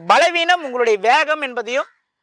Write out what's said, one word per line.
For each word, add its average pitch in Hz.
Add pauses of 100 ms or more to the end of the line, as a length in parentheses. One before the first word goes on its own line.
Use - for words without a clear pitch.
பலவீனம், 339
உங்களுடைய 240 (120)
வேகம் 302
என்பதையும், 247 (340)